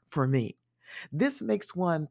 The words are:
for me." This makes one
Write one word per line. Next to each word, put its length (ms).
for 200
me." 280
This 300
makes 340
one 360